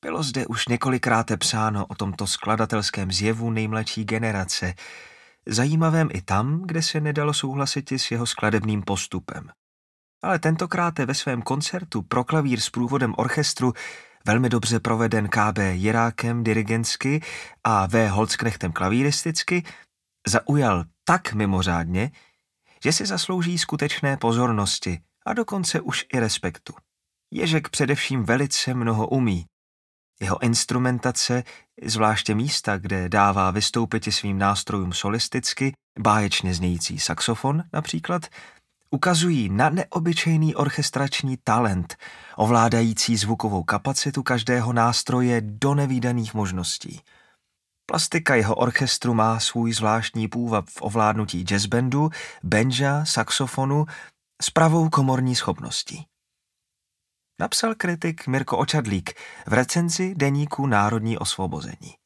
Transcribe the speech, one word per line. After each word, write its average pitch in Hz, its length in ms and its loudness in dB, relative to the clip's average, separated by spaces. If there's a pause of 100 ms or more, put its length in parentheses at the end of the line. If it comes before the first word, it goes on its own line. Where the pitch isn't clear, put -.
Bylo 160 180 -4
zde 131 240 -4
už - 220 -4
několikrát 120 580 2 (120)
psáno 107 480 0
o 101 80 -10
tomto 101 320 -4
skladatelském 104 840 0
zjevu 113 380 0
nejmladší 110 540 -2
generace, 101 720 -2 (720)
zajímavém 156 680 2
i 92 100 -6
tam, 131 440 0
kde 165 160 -4
se 156 180 -2
nedalo 151 340 -2
souhlasiti 135 640 -4
s - 120 -4
jeho 117 160 -2
skladebným 107 560 0
postupem. - 680 -6 (720)
Ale 180 160 0
tentokrát 165 600 0
ve 131 160 -2
svém 123 280 -4
koncertu 147 600 -4
pro 123 220 0
klavír 139 360 0
s - 100 -2
průvodem 123 460 0
orchestru, 127 560 0 (540)
velmi 120 220 4
dobře 113 320 2
proveden 113 480 2
K 107 240 2
B 95 220 0
Jirákem 117 720 0
dirigentsky 113 760 0 (420)
a 104 220 4
V. 110 220 4
Holzknechtem 104 640 0
klavíristicky, 143 920 0 (640)
zaujal 113 580 2 (200)
tak - 280 0
mimořádně, 92 800 0 (720)
že - 80 4
si - 140 -2
zaslouží 180 520 -2
skutečné 147 580 -2
pozornosti 113 840 0 (260)
a - 60 -2
dokonce 208 480 -2
už - 320 -6
i 131 60 0
respektu. - 560 -4 (560)
Ježek 160 380 0
především 135 560 0
velice 131 500 0
mnoho 113 340 0
umí. 110 380 0 (720)
Jeho 95 220 -2
instrumentace, 123 1000 0 (420)
zvláště 110 500 2
místa, 110 440 -2
kde 95 300 -2
dává 98 420 4
vystoupiti 107 600 0
svým 98 260 -2
nástrojům 98 540 0
solisticky, 120 800 -2 (260)
báječně 104 560 2
znějící 87 440 -2
saxofon 147 640 -2 (100)
například, 165 540 -4 (640)
ukazují 160 580 2
na 117 220 4
neobyčejný 160 840 0
orchestrační 139 880 0
talent, 107 520 2 (400)
ovládající 113 800 4
zvukovou 104 460 0
kapacitu 135 600 -2
každého 123 500 0
nástroje 120 680 2
do 107 340 0
nevídaných 123 600 0
možností. 92 680 -4 (840)
Plastika 165 480 0
jeho 110 200 4
orchestru 123 600 2
má 113 260 4
svůj 117 320 0
zvláštní 110 560 0
půvab 113 400 0
v - 140 -14
ovládnutí 107 600 2
jazzbandu, 120 680 2 (320)
banja, 131 600 2
saxofonu 135 840 0 (560)
s - 80 -4
pravou 160 380 6
komorní 131 480 2
schopností. - 720 -6 (1300)
Napsal 220 340 0
kritik 170 520 -4
Mirko 131 320 0
Očadlík 110 540 0 (340)
v - 60 0
recenzi 170 600 2
deníku 143 520 0
Národní 110 520 2
osvobození. - 760 -6 (120)